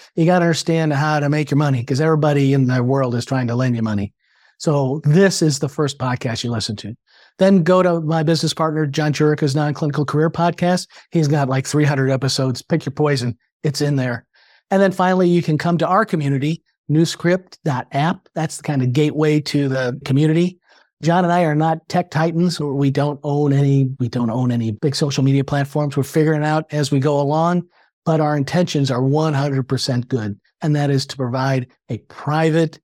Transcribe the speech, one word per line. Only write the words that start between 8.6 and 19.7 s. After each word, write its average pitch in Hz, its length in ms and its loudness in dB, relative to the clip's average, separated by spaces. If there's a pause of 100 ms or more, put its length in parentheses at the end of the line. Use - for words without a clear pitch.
John 151 260 -2
Jurica's 151 440 2
Non-Clinical 147 480 -2
Career 151 260 0
Podcast. 175 560 0 (240)
He's 160 160 2
got, 143 220 0
like, 135 180 -2
three 147 180 0
hundred 135 260 0
episodes. 131 520 -2
Pick - 220 -4
your 139 80 -6
poison. 135 440 -2 (280)
It's 147 160 -4
in 147 160 0
there. 127 300 -4 (440)
And 196 100 4
then 196 120 4
finally, 185 360 2
you 175 140 4
can 151 160 0
come 170 200 0
to 160 80 0
our 190 180 2
community, 147 580 -2 (260)
newscript 170 760 0
dot 127 260 -4
app. 160 440 -2
That's 156 240 -6
the - 40 -16
kind 139 200 -2
of 123 100 0
gateway 151 480 2
to 143 280 0
the 131 360 -2